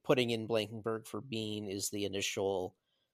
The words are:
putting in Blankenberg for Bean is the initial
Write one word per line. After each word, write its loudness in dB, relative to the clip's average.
putting 4
in -2
Blankenberg -2
for -6
Bean -4
is -2
the -2
initial 0